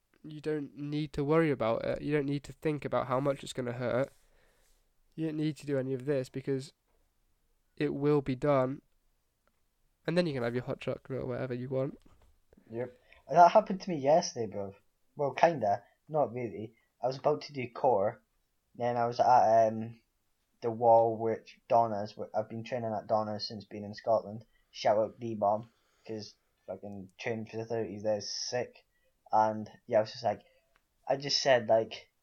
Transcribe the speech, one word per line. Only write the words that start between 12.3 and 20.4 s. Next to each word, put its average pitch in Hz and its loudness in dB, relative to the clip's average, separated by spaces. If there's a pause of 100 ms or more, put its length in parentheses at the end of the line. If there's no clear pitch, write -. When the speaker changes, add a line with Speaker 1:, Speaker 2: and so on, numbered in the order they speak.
Speaker 2:
Yep. 117 -8 (400)
That 170 10
happened 214 2
to - -10
me 170 -2
yesterday, 135 2
bro. 98 -8 (420)
Well, 139 -2
kinda. 117 2 (260)
Not 139 0
really. 110 -8 (280)
I 120 0
was 135 -2
about 147 0
to 147 -16
do 127 -6
core. 110 0 (560)
Then 120 -2
I 120 0
was 120 -4
at, 113 6
um, 113 -6 (680)